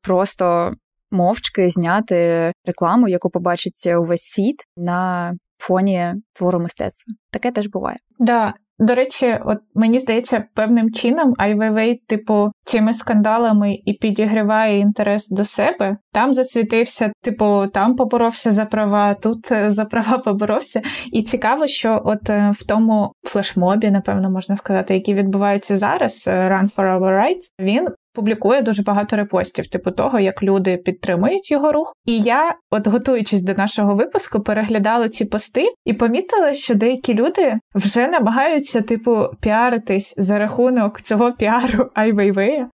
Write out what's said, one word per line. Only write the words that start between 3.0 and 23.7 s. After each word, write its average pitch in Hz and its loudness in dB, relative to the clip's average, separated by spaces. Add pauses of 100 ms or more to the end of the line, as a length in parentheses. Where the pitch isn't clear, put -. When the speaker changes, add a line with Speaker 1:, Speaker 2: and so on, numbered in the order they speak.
Speaker 1:
яку 180 -2
побачить 175 -4 (100)
увесь 170 0
світ 226 -2 (220)
на 175 -4 (260)
фоні 185 0 (200)
твору 180 0
мистецтва. - -8 (180)
Таке - -4
теж 208 -4
буває. - -6 (220)
Speaker 2:
Да. 226 2 (260)
До 220 4
речі, 254 0
от 214 -2 (180)
мені 226 4
здається, 233 -2 (120)
певним 226 2
чином 262 2
Ай 208 0
Вейвей, 220 0
типу, 214 0 (140)
цими 220 2
скандалами 214 2 (120)
і 202 0
підігріває 214 2
інтерес 208 0
до 196 -2
себе. 208 -2 (160)
Там 247 2
засвітився, 233 0 (120)
типу, 202 2
там 214 2
поборовся 233 0
за 208 2
права, 208 2
тут, 226 -4
е, 214 2
за 208 0
права 226 0
поборовся. 214 -2 (300)
І 226 0
цікаво, 254 0
що 220 0
от, 208 -2
е, 208 2
в - -6
тому 214 2 (120)
флешмобі, 202 0